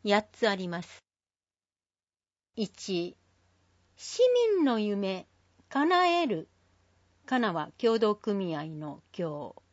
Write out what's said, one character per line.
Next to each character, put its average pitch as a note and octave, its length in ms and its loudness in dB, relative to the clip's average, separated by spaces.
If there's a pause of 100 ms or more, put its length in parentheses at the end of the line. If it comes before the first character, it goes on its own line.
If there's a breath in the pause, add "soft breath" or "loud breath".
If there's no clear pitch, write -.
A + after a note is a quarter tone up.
八 G#3 260 2
つ - 160 -2
あ G3 80 2
り F#3 140 -8
ま F3 120 -8
す。 - 220 -20 (1500)
一、 F#3 600 -6 (800)
市 - 240 -4 (360)
民 E4 60 2
の A#3+ 160 2
夢、 G3 480 -2 (400)
叶 F4 540 2
え E4 40 0
る。 F3+ 220 -4 (800)
か B3+ 140 0
な G#3+ 120 0
わ D3+ 260 -6
協 A3+ 220 2
同 G#3+ 160 2
組 F#3+ 400 -4
合 D3+ 120 -8
の D3+ 440 -12
協。 D3 500 -8 (120)